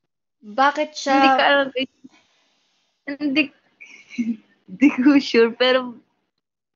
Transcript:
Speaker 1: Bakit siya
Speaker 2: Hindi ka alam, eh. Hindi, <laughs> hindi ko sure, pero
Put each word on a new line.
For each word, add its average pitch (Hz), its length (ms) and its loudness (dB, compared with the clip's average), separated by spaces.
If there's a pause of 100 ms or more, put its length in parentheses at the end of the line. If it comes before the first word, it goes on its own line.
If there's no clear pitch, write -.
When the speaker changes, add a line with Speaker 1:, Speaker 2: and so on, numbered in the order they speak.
(400)
Speaker 1:
Bakit 285 560 -4
siya 269 200 -2
Speaker 2:
Hindi 269 140 4
ka 269 140 2
alam, 277 320 0
eh. 262 120 -6 (1200)
Hindi, 285 360 -4 (640)
<laughs> - 600 -8
hindi 233 280 0
ko 277 240 4
sure, 233 360 2
pero 254 360 0 (840)